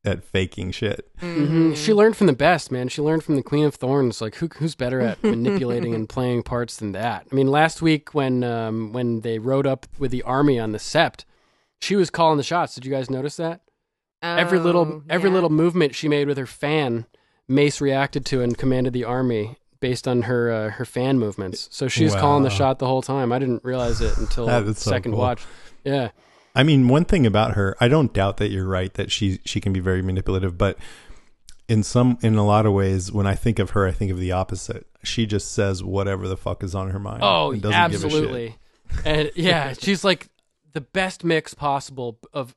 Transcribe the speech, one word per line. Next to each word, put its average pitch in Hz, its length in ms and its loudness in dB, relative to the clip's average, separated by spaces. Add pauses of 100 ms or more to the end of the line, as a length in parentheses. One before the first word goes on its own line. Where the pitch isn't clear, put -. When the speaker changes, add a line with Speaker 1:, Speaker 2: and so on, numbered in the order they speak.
Speaker 1:
at 90 200 -4
faking 95 460 -4
shit. - 400 -6 (100)
Speaker 2:
Mm-hmm. 170 240 -2
Speaker 3:
Mm-hmm. 160 300 4
Speaker 2:
She 214 180 0
learned 208 240 6
from 202 100 4
the 151 60 6
best, 143 400 2
man. 127 160 -4
She 147 140 -4
learned 156 200 2
from 151 140 0
the 127 60 0
Queen 147 220 0
of 143 100 2
Thorns. 127 480 0
Like, 110 140 -8
who, 170 200 -4
who's 156 180 -4
better 127 260 -2
at 113 240 -2
Speaker 3:
<laughs> - 0 -
Speaker 2:
manipulating 120 720 0
and 110 140 -4
playing 123 360 -2
parts 120 340 -6
than 104 140 -6
that? 104 380 -6
I 135 40 -6
mean, 135 140 4
last 156 340 2
week 156 320 0
when, 131 280 0
um, 113 520 -4
when 120 260 -2
they 113 180 -4
rode 135 280 0
up 135 200 -2 (120)
with 135 120 -2
the 123 120 -4
army 135 360 2
on 107 140 -4
the 104 60 -6
Sept, - 460 -2 (560)
she 196 160 0
was 180 140 2
calling 160 280 4
the 135 40 0
shots. 165 320 -2
Did 127 120 -16
you 135 60 -6
guys 131 180 -4
notice 135 260 -6
that? 165 240 -6 (600)
Every 170 360 2
little, 175 280 4
Speaker 3:
Oh, 156 220 -10
Speaker 2:
every 180 220 2
Speaker 3:
yeah. 185 40 2
Speaker 2:
little 175 160 4
movement 160 440 2
she 156 140 -4
made 143 200 2
with 139 100 0
her 131 80 -6
fan, 139 600 -2 (420)
Mace 135 320 2
reacted 139 460 0
to 127 160 0
and 120 140 0
commanded 127 360 0
the 123 120 -2
army 120 520 -2 (240)
based 127 280 -4
on 123 140 2
her, 120 280 0
uh, 107 220 -2
her 120 120 -8
fan 131 340 0
movements. 98 520 -4
So 131 180 -4
she 160 160 2
was 151 100 2
calling 143 280 4
the 135 80 2
Speaker 1:
Wow. 101 60 -2
Speaker 2:
shot 135 240 2
the 131 60 -2
whole 131 160 0
time. 131 300 -2
I 127 60 0
didn't 127 260 -2
realize 123 380 -2
it 107 160 2
until 117 280 0
Speaker 1:
<laughs> - 0 -
That 117 180 2
Speaker 2:
the 104 80 0
Speaker 1:
is - 60 -4
so - 120 -4
Speaker 2:
second 120 220 -2
Speaker 1:
cool. 110 80 0
Speaker 2:
watch. 123 220 0 (420)
Yeah. 139 260 -2 (440)
Speaker 1:
I 131 100 4
mean, 135 240 6
one 156 180 6
thing 156 200 4
about 107 280 2
her, 98 260 0
I 120 80 6
don't 143 240 4
doubt 98 260 0
that 104 120 -2
you're 95 180 -2
right, 95 260 -2
that 95 160 -6
she, 95 360 0
she - 140 -4
can 98 120 -2
be 92 80 0
very 92 220 0
manipulative, 92 560 -2
but 98 180 2 (920)
in 107 140 4
some, 123 400 2
in 110 120 4
a 104 100 4
lot 107 220 4
of 104 80 4
ways, 95 380 0
when 101 140 0
I 98 100 2
think 113 220 0
of 98 120 -2
her, 98 160 2
I 92 60 0
think 98 180 -2
of 90 80 -4
the 92 140 -2
opposite. - 540 -6 (160)
She - 240 -2
just 101 260 -4
says 98 300 -2
whatever 95 460 -4
the 92 80 -4
fuck 98 260 -8
is 95 120 -8
on 95 160 -6
her 95 80 -6
mind 104 240 -10
Speaker 2:
Oh, 165 300 2
Speaker 1:
and 107 100 -6
doesn't 170 300 2
give - 120 -4
a 151 60 -2
shit. 156 80 0
Speaker 2:
absolutely. 120 380 -4 (480)
And 151 320 0
yeah, 160 360 0
Speaker 1:
<laughs> - 60 -12
Speaker 2:
she's 196 260 -2
like 185 240 0 (440)
the 156 80 -6
best 185 440 -6
mix 160 300 0
possible 135 640 -6 (160)
of 127 220 -8